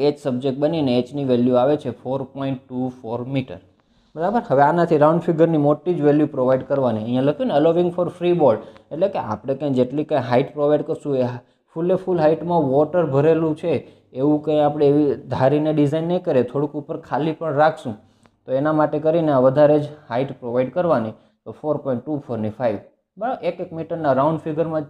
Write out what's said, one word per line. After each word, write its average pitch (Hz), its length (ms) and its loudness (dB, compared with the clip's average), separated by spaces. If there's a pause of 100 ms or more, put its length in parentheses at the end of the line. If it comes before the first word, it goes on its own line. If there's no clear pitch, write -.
એચ 147 160 0
સબ્જેક્ટ 131 400 -4
બનીને 151 380 0
એચની 139 320 -6
વેલ્યુ 123 260 2
આવે 135 240 4
છે 131 80 -8 (140)
ફોર 135 160 -6 (160)
પોઇન્ટ 135 260 -6
ટુ 127 260 -6 (140)
ફોર 113 160 -8 (160)
મીટર, 131 260 -6 (540)
બરાબર? 202 340 -2
હવે 139 200 4
આનાથી 170 360 2
રાઉન્ડ 165 240 4
ફિગરની 160 380 2
મોટી 151 320 0
જ 147 100 2
વેલ્યુ 147 260 4
પ્રોવાઈડ 127 360 0
કરવાની. 123 340 0
અહીંયા 127 240 0
લખ્યું 220 240 -2
ને 143 80 2
allowing 170 380 2
for 175 100 -2 (100)
free 175 240 0
ball, 113 160 4 (340)
એટલે 170 220 -2
કે - 60 -4
આપણે 120 400 -6
કંઈ 139 180 0
જેટલી 135 320 -2
કંઈ 139 220 0
હાઇટ 139 240 2
પ્રોવાઈડ 147 340 0
કરશું 139 320 -2
એ 120 80 -2 (460)
ફૂલે 175 260 0
ફૂલ 170 240 0
હાઇટમાં 160 480 2
વોટર 151 400 2
ભરેલું 160 480 2
છે 170 100 -2 (460)
એવું 147 260 2
કંઈ 151 220 2
આપણે 147 260 2
એવી 143 240 2 (160)
ધારીને 151 400 2
ડિઝાઇન 156 400 0
નહીં 180 140 -4
કરીએ, 131 240 2
થોડુંક 147 320 -4
ઉપર 160 140 -10 (120)
ખાલી 151 320 -2
પણ 156 220 -2
રાખશું. 151 340 0 (480)
તો 131 140 -8
એના 156 240 0
માટે 151 260 0
કરીને 156 240 2
આ 131 160 4
વધારે 147 320 6
જ - 160 -8 (140)
હાઇટ 135 320 -6
પ્રોવાઈડ 123 340 -4
કરવાની. 135 420 -2 (260)
તો 113 140 -14
ફોર 151 160 -4 (100)
પોઇન્ટ 127 200 -4
ટુ 151 100 -6 (100)
ફોર 120 200 -6
ની 104 120 -6
ફાઈવ, 113 220 -2 (380)
બરાબર? 240 320 -8
એક 180 160 -6
એક 180 120 -12
મીટરના 160 420 -2
રાઉન્ડ 151 280 0
ફિગરમાં 160 380 -4
જ 143 60 -16